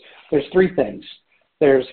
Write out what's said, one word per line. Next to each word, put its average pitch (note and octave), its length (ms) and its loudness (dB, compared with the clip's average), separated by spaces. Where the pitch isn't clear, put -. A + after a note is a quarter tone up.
there's C#3+ 220 -2
three F#3 220 0
things. G2+ 300 -4
There's, C3+ 320 2